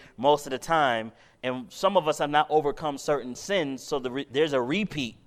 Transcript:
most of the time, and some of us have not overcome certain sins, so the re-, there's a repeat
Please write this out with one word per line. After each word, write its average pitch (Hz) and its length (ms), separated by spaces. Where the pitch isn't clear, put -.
most 143 300
of 139 60
the 131 60
time, 123 540
and 127 280
some 190 260
of 156 100
us 147 120
have 151 100
not 147 200
overcome 147 480
certain 127 380
sins, 147 460
so 147 180
the 123 120
re-, 135 200
there's 147 220
a 131 80
repeat 143 640